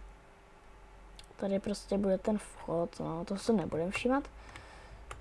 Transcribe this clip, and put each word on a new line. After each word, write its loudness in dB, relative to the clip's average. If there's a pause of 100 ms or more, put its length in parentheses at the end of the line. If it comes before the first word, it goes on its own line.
(1400)
Tady 2
prostě 0
bude 6
ten 2
vchod, -2
no, -2
to -2
se 4
nebudem 2
všímat. 2 (920)